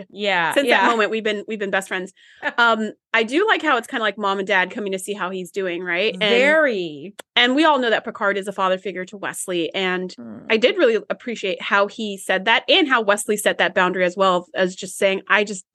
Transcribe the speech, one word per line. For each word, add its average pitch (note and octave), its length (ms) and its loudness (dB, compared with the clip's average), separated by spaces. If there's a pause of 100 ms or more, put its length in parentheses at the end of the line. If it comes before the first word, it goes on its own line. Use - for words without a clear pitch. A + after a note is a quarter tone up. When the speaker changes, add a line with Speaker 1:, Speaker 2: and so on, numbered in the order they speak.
Speaker 1:
Yeah, F#3 460 0
Speaker 2:
Since C#4 140 2
Speaker 1:
yeah. A3 120 4
Speaker 2:
that G3+ 100 4
moment, A3 200 2
we've A3 120 -4
been, G#3 240 -2
we've A3 120 -8
been G3 120 -6
best F#3+ 180 -2
friends. F#3 240 -8 (300)
Speaker 1:
<laughs> C#4+ 140 -6
Speaker 2:
Um, A3+ 360 2 (200)
I A3+ 120 2
do C#4+ 220 0
like F#4+ 140 2
how D4+ 160 2
it's A#3 100 -2
kinda A#3+ 160 -6
like G#3 140 -2
mom G3+ 220 -2
and F#3+ 100 -4
dad F#3 220 2
coming G#3 220 -6
to F#3+ 60 -4
see G3 140 -10
how G3 160 -6
he's F#3 220 -8
doing, F3+ 320 -4
right? F3+ 320 -2
And F#3 80 -8
Speaker 1:
Very. G#3+ 920 2 (220)
Speaker 2:
and B3 180 4
we D4+ 100 4
all D4 140 4
know A#3+ 120 0
that - 160 0
Picard G3+ 320 -2
is G3 100 -8
a G3 40 -6
father F#3 260 0
figure F#3 280 -10
to G3+ 120 -16
Wesley. E3+ 560 -4
And F#3 400 -4
Speaker 1:
Hmm. A2+ 240 -16 (100)
Speaker 2:
I A3 80 2
did C4 220 2
really A#3 200 4 (120)
appreciate G3 500 -8
how G3+ 280 2
he G#3 280 -8
said F#3+ 300 -2
that A#3 240 2
and D#4+ 180 4
how B3 140 2
Wesley G#3 340 0
set F#3+ 220 0
that F#3 160 0
boundary F#3 320 2
as F3+ 100 -2
well, F#3 380 2
as F#3 200 0
just - 220 -12
saying, G3 320 0
"I G#3 160 4
just, G3+ 300 -10